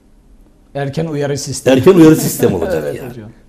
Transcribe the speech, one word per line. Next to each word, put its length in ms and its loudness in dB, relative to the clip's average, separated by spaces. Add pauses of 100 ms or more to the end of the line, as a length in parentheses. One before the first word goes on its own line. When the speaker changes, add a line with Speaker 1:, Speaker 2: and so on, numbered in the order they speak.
(760)
Speaker 1:
Erken 320 -6
uyarı 320 -4
sistemi. 400 0
Speaker 2:
Erken 160 4
uyarı 220 8
sistemi 400 -2
olacak 260 -4
Speaker 1:
<laughs> 40 -8
Evet 160 -8
Speaker 2:
yani. 80 -12
Speaker 1:
hocam. 200 -18 (180)